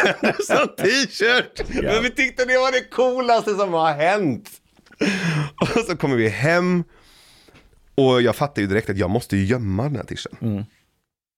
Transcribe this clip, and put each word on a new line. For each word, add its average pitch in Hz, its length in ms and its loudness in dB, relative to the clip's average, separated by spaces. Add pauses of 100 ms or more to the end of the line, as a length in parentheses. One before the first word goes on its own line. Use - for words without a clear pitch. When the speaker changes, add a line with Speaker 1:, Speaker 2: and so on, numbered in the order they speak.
(220)
Speaker 1:
Anderson - 460 0
Speaker 2:
<laughs> - 100 -12
Speaker 1:
t-shirt. 226 880 0
Speaker 2:
Ja. 247 240 -2
Speaker 1:
Men 220 100 0
vi 240 80 -2
tyckte 254 340 -2
det 254 140 2
var 262 140 2
det 254 180 -2
coolaste 233 640 2
som 190 180 0
har 160 220 2
hänt. 160 540 0 (1120)
Och - 80 0 (180)
så 175 100 -4
kommer 139 200 0
vi 113 120 2
hem 170 560 0 (1080)
och 131 280 4
jag 113 140 2
fattar 139 260 -2
ju 101 60 0
direkt 104 220 0
att 98 80 -4
jag 92 120 0
måste 107 260 -2
ju 98 80 2
gömma 104 380 -2
den 143 140 -4
här 101 80 -10
t-shirten. - 480 -8
Speaker 2:
Mm. 101 120 -4 (720)